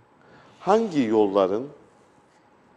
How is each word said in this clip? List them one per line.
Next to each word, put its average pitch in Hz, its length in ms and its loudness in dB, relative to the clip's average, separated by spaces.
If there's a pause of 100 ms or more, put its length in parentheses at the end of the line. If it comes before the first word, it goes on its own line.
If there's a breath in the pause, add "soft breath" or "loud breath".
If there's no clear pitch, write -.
(600 soft breath)
hangi 190 420 -2
yolların, 104 680 0 (1080)